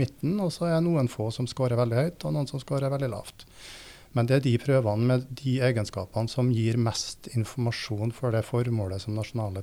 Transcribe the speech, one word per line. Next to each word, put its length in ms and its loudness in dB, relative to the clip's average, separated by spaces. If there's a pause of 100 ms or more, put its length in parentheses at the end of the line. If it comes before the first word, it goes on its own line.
midten, 340 -2
og 160 0
så 140 -2
er 80 2
det 100 2
noen 240 2
få 220 -2
som 160 -4
scorer 260 0
veldig 240 2
høyt, 240 -2
og 140 -2
noen 100 -2
som 160 -8
scorer 300 -2
veldig 180 -2
lavt. 320 -10 (720)
Men 140 4
det 80 6
er 80 2
de 180 6
prøvene 480 4
med 160 2 (160)
de 160 2
egenskapene 720 0
som 240 2
gir 240 2
mest 560 -2
informasjon 800 -2
for 160 -2
det 160 0
formålet 560 -2
som 100 -6
nasjonale 500 -4